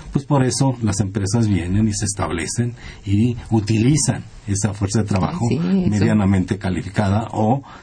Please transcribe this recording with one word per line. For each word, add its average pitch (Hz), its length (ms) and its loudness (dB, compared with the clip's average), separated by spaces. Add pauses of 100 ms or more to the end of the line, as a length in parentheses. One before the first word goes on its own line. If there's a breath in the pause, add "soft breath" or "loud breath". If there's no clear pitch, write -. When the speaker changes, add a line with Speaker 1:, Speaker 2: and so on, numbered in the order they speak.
(120 loud breath)
Speaker 1:
pues 139 140 -4
por 139 180 2
eso 127 400 0
las 104 160 0
empresas 101 480 0
vienen 95 400 2
y 104 60 0
se - 100 -6
establecen 90 680 -4 (320 loud breath)
y 110 320 2 (120)
utilizan 110 760 2 (200)
esa 98 280 -2
fuerza 104 300 0
de 101 40 -6
trabajo 92 400 -2
Speaker 2:
Así - 80 0
es. 180 340 0
Speaker 1:
medianamente 101 680 2
calificada 101 720 -2
o, 113 320 0 (200 loud breath)